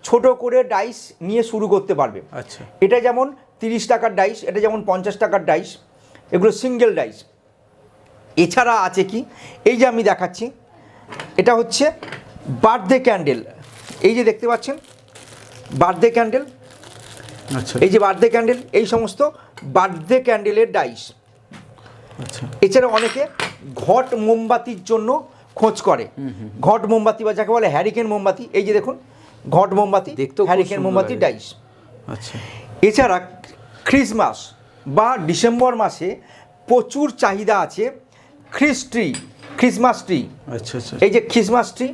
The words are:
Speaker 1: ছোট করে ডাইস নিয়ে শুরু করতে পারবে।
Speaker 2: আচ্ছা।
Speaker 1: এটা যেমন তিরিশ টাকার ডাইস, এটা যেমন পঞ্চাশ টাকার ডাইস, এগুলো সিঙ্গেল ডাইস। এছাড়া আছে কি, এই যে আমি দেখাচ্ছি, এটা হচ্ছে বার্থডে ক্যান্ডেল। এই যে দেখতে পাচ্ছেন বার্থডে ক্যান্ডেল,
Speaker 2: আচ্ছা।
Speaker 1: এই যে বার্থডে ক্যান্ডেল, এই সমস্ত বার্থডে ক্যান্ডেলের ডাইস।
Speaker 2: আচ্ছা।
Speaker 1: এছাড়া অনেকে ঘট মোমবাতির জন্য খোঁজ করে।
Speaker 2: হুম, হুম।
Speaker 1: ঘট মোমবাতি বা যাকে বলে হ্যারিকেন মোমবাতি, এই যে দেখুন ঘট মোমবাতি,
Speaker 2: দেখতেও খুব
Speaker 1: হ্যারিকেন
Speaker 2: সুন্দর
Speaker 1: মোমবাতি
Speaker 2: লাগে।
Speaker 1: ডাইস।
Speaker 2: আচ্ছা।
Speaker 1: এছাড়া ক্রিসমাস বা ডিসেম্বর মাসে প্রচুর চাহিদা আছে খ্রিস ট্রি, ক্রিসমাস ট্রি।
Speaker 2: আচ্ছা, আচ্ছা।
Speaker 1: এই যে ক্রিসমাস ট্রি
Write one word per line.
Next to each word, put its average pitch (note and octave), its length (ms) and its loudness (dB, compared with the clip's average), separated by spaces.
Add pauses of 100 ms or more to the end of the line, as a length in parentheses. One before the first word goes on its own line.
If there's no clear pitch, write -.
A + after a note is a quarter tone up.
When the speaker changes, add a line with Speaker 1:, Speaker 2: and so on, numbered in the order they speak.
Speaker 1:
ছোট A#3+ 240 2
করে B3 380 2
ডাইস A3 560 -6
নিয়ে G#3 220 -2
শুরু G#3+ 260 -4
করতে F#3+ 260 2
পারবে। A#2+ 280 -2 (100)
Speaker 2:
আচ্ছা। - 320 -14 (160)
Speaker 1:
এটা G#3+ 200 4
যেমন B3 340 0 (260)
তিরিশ A3+ 260 -4
টাকার A3+ 280 0
ডাইস, G#3 300 0
এটা F#3+ 160 -2
যেমন G#3+ 260 0
পঞ্চাশ F#3+ 300 -2
টাকার G3+ 280 0
ডাইস, E3 320 -2 (560)
এগুলো G3+ 200 4
সিঙ্গেল A#3+ 420 0
ডাইস। B2 300 -6 (1120)
এছাড়া A3 440 2
আছে F#3 240 0
কি, A3 200 -6 (400)
এই B3 120 6
যে B3 100 6
আমি A#3 160 0
দেখাচ্ছি, F#3+ 480 -2 (840)
এটা A#3 180 4
হচ্ছে C4+ 380 0 (680)
বার্থডে A3 360 4
ক্যান্ডেল। E3+ 460 0 (560)
এই A3 140 4
যে A#3+ 100 0
দেখতে A3 220 0
পাচ্ছেন A#3 300 -4 (960)
বার্থডে F3 380 2
ক্যান্ডেল, A#3 340 0 (1120)
Speaker 2:
আচ্ছা। - 260 -6
Speaker 1:
এই F#3+ 40 4
যে G3 100 4
বার্থডে G3 300 4
ক্যান্ডেল, A#3 300 0 (140)
এই G#3 140 2
সমস্ত A3+ 340 -4 (420)
বার্থডে F#3 580 0
ক্যান্ডেলের G#3+ 520 0
ডাইস। C#3 300 -4 (1200)
Speaker 2:
আচ্ছা। - 220 -12 (160)
Speaker 1:
এছাড়া A3+ 260 4
অনেকে A#3 400 -2 (480)
ঘট B3 400 0
মোমবাতির A3+ 680 -2
জন্য A3 240 -2 (460)
খোঁজ G#3+ 220 2 (120)
করে। B2 160 2 (140)
Speaker 2:
হুম, C3+ 200 -8
হুম। G#2+ 120 -14 (100)
Speaker 1:
ঘট G3+ 260 2
মোমবাতি A3 380 0
বা G#3+ 80 0
যাকে G3+ 240 -2
বলে A3 120 2
হ্যারিকেন G3+ 380 -2
মোমবাতি, G3 460 -2
এই G3+ 140 0
যে G#3+ 60 -2
দেখুন G#3 220 0 (640)
ঘট F#3+ 160 4
মোমবাতি, G3 380 0
Speaker 2:
দেখতেও C3+ 340 -2
খুব - 20 0
Speaker 1:
হ্যারিকেন F#3 300 0
Speaker 2:
সুন্দর F#3 100 -4
Speaker 1:
মোমবাতি F#3+ 280 0
Speaker 2:
লাগে। - 60 -6
Speaker 1:
ডাইস। A#2+ 260 -2 (680)
Speaker 2:
আচ্ছা। - 200 -16 (540)
Speaker 1:
এছাড়া G#3+ 300 4 (640)
ক্রিসমাস G#3+ 540 2 (480)
বা D#3+ 220 2 (200)
ডিসেম্বর A#3 440 2 (100)
মাসে D#3 260 -4 (600)
প্রচুর B3 380 0 (160)
চাহিদা G#3 340 0 (100)
আছে G3+ 180 -6 (720)
খ্রিস C#4+ 240 2 (120)
ট্রি, A3+ 140 -2 (520)
ক্রিসমাস A#3+ 480 2
ট্রি। D3 220 -2 (280)
Speaker 2:
আচ্ছা, - 220 -10
আচ্ছা। - 160 -12 (100)
Speaker 1:
এই G3+ 100 4
যে A#3 60 6 (100)
ক্রিসমাস A3+ 460 2
ট্রি B3+ 180 -6